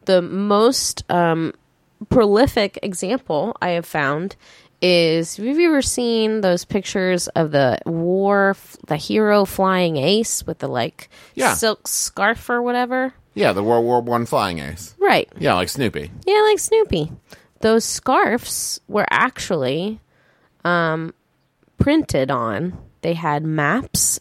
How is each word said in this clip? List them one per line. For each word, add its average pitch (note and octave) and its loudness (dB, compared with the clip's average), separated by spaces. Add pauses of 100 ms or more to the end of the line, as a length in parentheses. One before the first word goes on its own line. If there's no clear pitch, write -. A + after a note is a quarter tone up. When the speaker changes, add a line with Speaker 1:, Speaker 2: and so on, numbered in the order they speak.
Speaker 1:
The F#3 4
most, G#3 0
um, E3 0 (560)
prolific G#3+ 2
example F#3+ -4
I F3+ -2
have E3+ -2
found D3+ -2 (460)
is, E3 2
have G3+ -8
you D#4 2
ever D4 4
seen A3+ 0
those F3+ 2
pictures F#3 -2
of D#3+ 0
the C#3 2
war, G3 2
f-, - -12 (120)
the D3+ -2
hero G#3 2
flying F#3 0
ace G3 0
with - -8
the, C#3+ -6
like, C3 -6 (260)
Speaker 2:
Yeah. A#3+ 2
Speaker 1:
silk - -2
scarf - -2
or A#3+ 0
whatever? B3 -2 (200)
Speaker 2:
Yeah, G3+ 2
the G2+ -2
World A#2 2
War A#2+ 2
One A#2 -2
flying G2 -2
ace. D2 -12
Speaker 1:
Right. F4 2 (120)
Speaker 2:
Yeah, D3 2
like F2+ 0
Snoopy. F2+ -4 (160)
Speaker 1:
Yeah, G#4 4
like G#4+ 2
Snoopy. E3+ 0 (500)
Those A3 2
scarves - -2 (100)
were G3+ 0
actually F3 -2 (640)
um, E3 -2 (640)
printed F3+ 2
on, B2 -2 (240)
they E3+ -2
had D#3 -2
maps D#3 -2